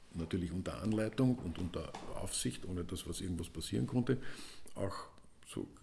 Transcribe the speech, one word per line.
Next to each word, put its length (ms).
natürlich 380
unter 300
Anleitung 580
und 200
unter 320
Aufsicht, 500
ohne 180
dass 240
was 140
irgendwas 280
passieren 360
konnte, 320
auch 200
so 220